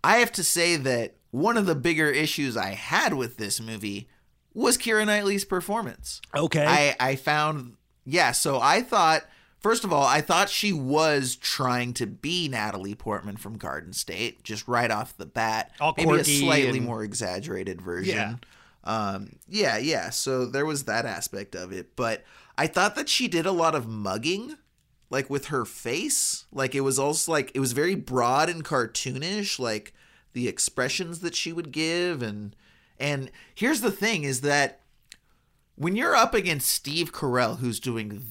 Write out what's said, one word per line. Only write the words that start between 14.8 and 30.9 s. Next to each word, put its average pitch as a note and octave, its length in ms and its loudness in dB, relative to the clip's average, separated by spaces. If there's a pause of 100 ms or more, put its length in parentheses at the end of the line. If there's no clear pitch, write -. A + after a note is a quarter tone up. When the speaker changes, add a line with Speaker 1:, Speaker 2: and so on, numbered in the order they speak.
Speaker 1:
off G#2+ 260 -4
the G2 80 -12
bat. A2 460 -2 (100)
Speaker 2:
All D#3 160 2
Speaker 1:
Maybe D#3+ 120 4
a D3 40 8
Speaker 2:
quirky D3 260 4
Speaker 1:
slightly C#3 380 4
Speaker 2:
and B2 80 -2
Speaker 1:
more A2+ 180 -6
exaggerated F#2+ 800 -6
version. F#2 340 -4
Speaker 2:
Yeah. A2+ 200 -4 (500)
Speaker 1:
Um, G2+ 460 -4 (180)
yeah, A2 280 0
yeah, A#2+ 340 -2
so B2+ 340 0
there C#3 200 0
was D3 200 -4
that A2+ 200 -2
aspect G2 500 -8
of F2+ 180 -10
it. F#2 220 -10
But - 280 -2 (340)
I D#3 100 0
thought G3 280 2
that D4+ 140 -6
she B3 180 0
did E3 200 0
a G3 40 0
lot E3 240 2
of A#2+ 120 -2
mugging, A#2 680 -4 (540)
like, C3+ 200 -2
with C#3 180 -4
her C3 180 -2
face. - 840 -4
Like, C3+ 240 -2
it C#3 60 0
was C3+ 180 2
also, D3 320 0
like, D3 240 0
it C#3 40 0
was B2+ 140 0
very E3 220 2
broad B2+ 520 2
and E3 160 -4
cartoonish, D3 960 -2
like, A2 320 -4 (420)
the A#2+ 160 -2
expressions - 720 -2